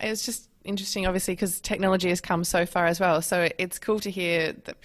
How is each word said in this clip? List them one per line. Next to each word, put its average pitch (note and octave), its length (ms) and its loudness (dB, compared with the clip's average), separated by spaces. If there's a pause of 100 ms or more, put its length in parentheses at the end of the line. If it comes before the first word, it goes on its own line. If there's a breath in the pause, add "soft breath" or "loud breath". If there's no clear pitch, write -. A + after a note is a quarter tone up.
it A3 40 -2
was A3 160 -4
just - 240 -8 (140)
interesting, G3 440 -4
obviously, F#3 280 0
'cause F3+ 240 -2
technology F#3+ 480 2
has F3+ 140 2
come F3 220 0
so F3 220 2
far F3 200 2
as E3+ 140 2
well. E3+ 220 4
So E3+ 360 2
it's F#3 220 -6
cool G#3+ 200 0
to G3+ 100 -6
hear E3+ 440 0
that, - 320 -12